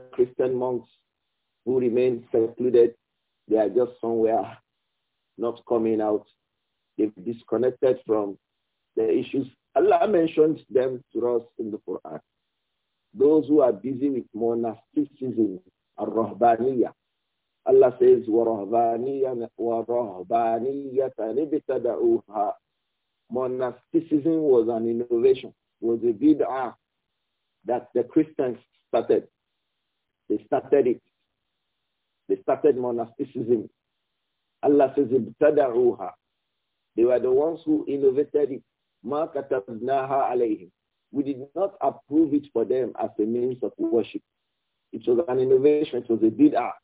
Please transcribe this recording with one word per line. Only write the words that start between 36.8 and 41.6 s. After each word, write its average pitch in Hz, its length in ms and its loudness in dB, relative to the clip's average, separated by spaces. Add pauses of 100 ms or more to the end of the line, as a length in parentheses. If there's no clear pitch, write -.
They 113 100 2
were 123 140 2
the 127 140 0
ones 156 320 0
who 151 240 0
innovated 139 640 0
it. 135 100 -12 (400)
"Ma 143 240 -4
katabnaha 135 1040 -4
alayhim." 107 400 -2 (400)
We 139 140 -4
did 135 300 -8
not 196 260 -4